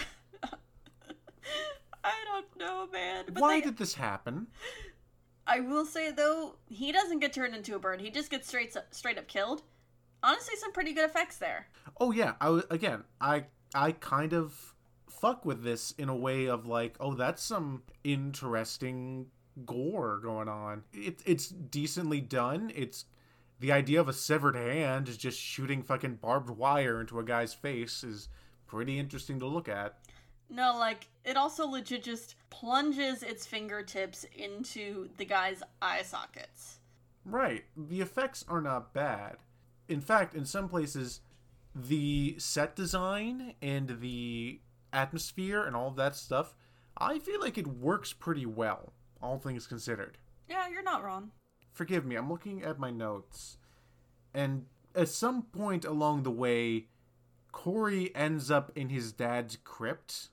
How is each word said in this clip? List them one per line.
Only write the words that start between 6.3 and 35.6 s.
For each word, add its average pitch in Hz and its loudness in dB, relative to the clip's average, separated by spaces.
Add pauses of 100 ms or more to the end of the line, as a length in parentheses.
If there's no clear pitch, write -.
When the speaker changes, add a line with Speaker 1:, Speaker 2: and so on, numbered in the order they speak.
Speaker 1:
he 247 -4
doesn't 339 4
get 277 4
turned 247 -2
into 214 -6
a 196 -2
bird. 185 0
He 208 -6
just 285 -4
gets 269 -4
straight, 233 -2 (160)
straight 233 -4
up - -8
killed. 233 0 (600)
Honestly, 320 4
some 415 -4
pretty 311 0
good 311 6
effects 320 0
there. 156 -4 (320)
Speaker 2:
Oh, 247 6
yeah. 208 4
I 143 4
w-, 165 8
again, 165 0 (160)
I, 143 4 (280)
I 143 6
kind 156 2
of 160 -2 (340)
fuck 247 2
with 120 -2
this 117 -2
in 139 -2
a 131 0
way 131 2
of, 120 0
like, 117 0
"Oh, 135 -2
that's 123 0
some 147 -4 (200)
interesting 131 -2 (380)
gore 123 0
going 110 -2
on." 107 -6 (100)
It, 196 -6
it's 165 4
decently 151 -2
done. 131 0
It's, - -6 (540)
the 131 2
idea 139 6
of 160 6
a 131 0
severed 143 4
hand 131 2
is 117 -8
just 123 -4
shooting 135 -2
fucking 131 0
barbed 120 0
wire 123 4
into 113 -4
a 113 -2
guy's 117 2
face 120 -4
is 107 -10 (380)
pretty 127 -2
interesting 139 -4
to 127 -2
look 165 -2
at. 101 -4 (520)
Speaker 1:
No, 247 4
like, 226 0 (160)
it 262 0
also 302 4
legit 254 -4
just 233 -8 (140)
plunges 269 2
its 226 -8
fingertips 208 -4 (100)
into 185 -6
the 208 -6
guy's 190 2 (180)